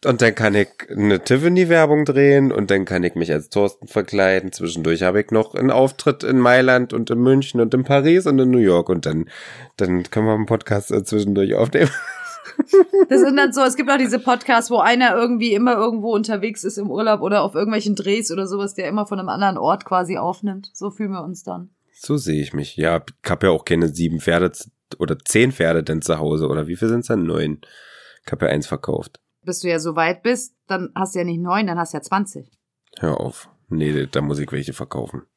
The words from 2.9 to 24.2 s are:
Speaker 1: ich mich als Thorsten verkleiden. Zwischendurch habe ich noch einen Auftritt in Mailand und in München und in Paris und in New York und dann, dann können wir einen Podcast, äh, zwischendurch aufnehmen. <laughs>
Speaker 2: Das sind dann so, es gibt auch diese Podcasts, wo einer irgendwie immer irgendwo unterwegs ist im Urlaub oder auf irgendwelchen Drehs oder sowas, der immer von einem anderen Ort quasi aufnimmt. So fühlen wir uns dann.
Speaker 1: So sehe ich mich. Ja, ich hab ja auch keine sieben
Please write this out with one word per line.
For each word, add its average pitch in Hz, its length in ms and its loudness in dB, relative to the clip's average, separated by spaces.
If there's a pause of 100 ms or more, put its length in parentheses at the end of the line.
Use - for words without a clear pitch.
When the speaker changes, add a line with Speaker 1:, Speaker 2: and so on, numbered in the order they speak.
Speaker 1:
ich 87 120 -2
mich 82 160 -2
als 76 180 -4
Thorsten - 360 -2
verkleiden. 95 640 0
Zwischendurch 82 520 -2
habe 92 180 2
ich 104 100 -4
noch 110 240 0
einen 123 160 0
Auftritt 135 540 0
in 131 140 2
Mailand 127 560 4
und 117 160 -4
in 120 80 0
München 131 420 2
und 113 140 2
in 131 100 2
Paris 151 420 4
und 143 120 2
in 127 120 4
New 123 100 4
York 90 280 4
und 87 160 -2
dann, 78 240 -2 (480)
dann 90 280 0
können 110 220 -2
wir 110 60 2
einen 107 140 -2
Podcast, 107 440 -2
äh, 101 140 0
zwischendurch 98 500 0
aufnehmen. 151 400 2
<laughs> - 60 -8 (1080)
Speaker 2:
Das - 120 4
sind 277 160 4
dann 277 160 4
so, 269 100 0
es 254 140 2
gibt 269 140 -2
auch 277 60 4
diese 247 220 0
Podcasts, 240 520 0
wo 233 80 2
einer 240 360 4
irgendwie 233 400 0
immer 240 200 2
irgendwo 226 400 -2
unterwegs 214 500 -4
ist - 140 -6
im 202 120 -6
Urlaub 214 300 0
oder 196 220 0
auf 190 120 -4
irgendwelchen 208 400 -2
Drehs 202 360 -2
oder 190 160 -4
sowas, 196 280 -6
der - 140 -6
immer 202 180 -4
von 196 120 -6
einem 185 100 -8
anderen 180 280 -2
Ort 151 280 -2
quasi 180 340 -2
aufnimmt. 190 560 -6
So 202 160 -8
fühlen 196 220 -8
wir 180 100 -10
uns 180 200 -12
dann. 180 280 -12 (220)
Speaker 1:
So - 240 -6
sehe 80 260 -2
ich 71 100 -8
mich. 71 240 -8
Ja, 82 260 0 (220)
ich - 60 -6
hab 87 120 -2
ja 95 80 6
auch 78 140 0
keine 85 240 2
sieben 80 320 -2